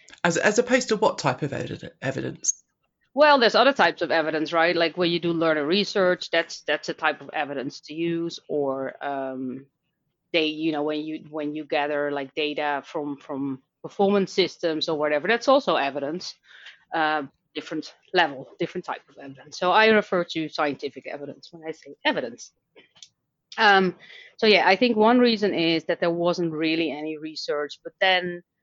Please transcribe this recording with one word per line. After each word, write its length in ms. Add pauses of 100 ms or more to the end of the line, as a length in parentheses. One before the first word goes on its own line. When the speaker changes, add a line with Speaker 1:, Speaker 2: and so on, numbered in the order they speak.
(240)
Speaker 1:
As, 140
as 220
opposed 300
to 60
what 220
type 240
of 100
evid-, 400 (100)
evidence? 600 (500)
Speaker 2:
Well, 260
there's 160
other 180
types 280
of 100
evidence, 420
right? 220
Like 220
when 140
you 80
do 140
learner 320
research, 640
that's, 300
that's 280
a 40
type 280
of 120
evidence 480
to 120
use. 540
Or, 460 (100)
um, 640 (640)
they, 140
you 260
know, 120
when 180
you, 280
when 260
you 100
gather, 460
like, 240
data 500
from, 320
from 460 (180)
performance 500
systems 580
or 80
whatever, 300
that's 200
also 280
evidence. 600 (580)
Uh, 300 (320)
different 380 (200)
level, 340 (120)
different 260
type 240
of 80
evidence. 400
So 140
I 160
refer 360
to 260
scientific 580
evidence 440
when 160
I 40
say 240 (100)
evidence. 460 (1080)
Um, 380 (420)
so 80
yeah, 220
I 80
think 220
one 220
reason 340
is 320
that 140
there 120
wasn't 420
really 380
any 260
research, 680
but 160
then, 440 (200)